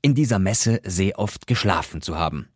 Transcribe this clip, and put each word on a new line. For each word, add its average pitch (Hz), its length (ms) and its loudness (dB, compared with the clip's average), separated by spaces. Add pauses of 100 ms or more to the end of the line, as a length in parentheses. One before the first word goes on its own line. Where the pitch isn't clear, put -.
in 143 100 4
dieser 123 240 2
Messe 110 460 2
sehr 92 340 0
oft - 300 -6
geschlafen 95 560 0
zu 82 120 -6
haben. 78 400 -4